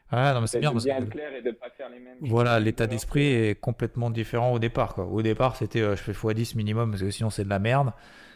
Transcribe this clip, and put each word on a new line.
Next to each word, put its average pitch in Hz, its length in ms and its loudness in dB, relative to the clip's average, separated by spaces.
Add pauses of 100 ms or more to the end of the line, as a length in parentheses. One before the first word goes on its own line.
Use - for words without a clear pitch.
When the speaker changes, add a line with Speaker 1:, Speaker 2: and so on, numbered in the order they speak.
Speaker 1:
Ah, 131 240 2
non, 123 80 0
mais 113 60 0
c'est - 60 -4
Speaker 2:
c'est 120 80 0
Speaker 1:
bien 147 80 2
Speaker 2:
de 139 40 0
Speaker 1:
parce 117 120 0
Speaker 2:
bien 135 120 0
Speaker 1:
que 131 60 -2
Speaker 2:
être 117 80 -6
clair 147 240 -10
et 123 80 -10
de 120 80 -2
pas 120 180 -10
faire 127 200 -14
les 123 100 -18
mêmes 127 220 -20
Speaker 1:
voilà, 120 340 4
Speaker 2:
choses 107 100 4
Speaker 1:
l'état 110 220 0
Speaker 2:
que 110 40 -6
Speaker 1:
d'esprit 143 360 0
est 113 320 2
complètement 120 500 -4
différent 117 420 0
au 120 80 2
départ, 117 360 0
quoi. 92 100 -4
Au 92 160 -2
départ, 110 360 2
c'était, 113 240 -2
euh, « 104 160 2
Je - 40 -10
fais 107 120 -6
fois 110 200 0
dix 113 220 -2
minimum 110 340 0
parce 95 140 -2
que 98 80 0
sinon, 110 180 -2
c'est 104 140 -2
de 95 60 -2
la 101 100 2
merde. » 123 340 2 (420)